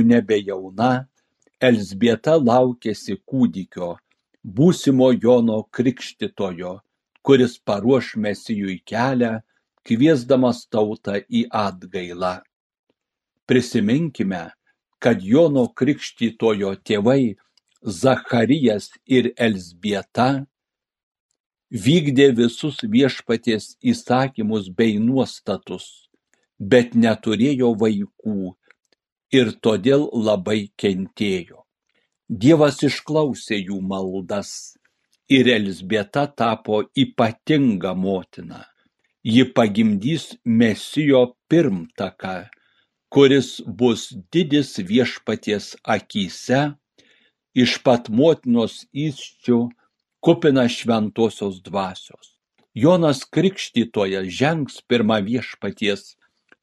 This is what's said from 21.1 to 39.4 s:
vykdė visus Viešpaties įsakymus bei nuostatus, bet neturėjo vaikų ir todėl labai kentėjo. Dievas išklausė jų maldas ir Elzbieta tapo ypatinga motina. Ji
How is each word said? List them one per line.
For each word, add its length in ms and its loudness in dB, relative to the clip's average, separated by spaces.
vykdė 600 4
visus 500 -2
Viešpaties 1000 -2
įsakymus 920 -2
bei 300 0
nuostatus, 1080 -4
bet 360 4
neturėjo 800 2
vaikų 800 -4
ir 200 4
todėl 580 0
labai 600 -2
kentėjo. 920 -4
Dievas 520 4
išklausė 760 -2
jų 240 -8
maldas 960 -8
ir 200 4
Elzbieta 800 -4
tapo 640 -2
ypatinga 1000 0
motina. 720 -8
Ji 200 6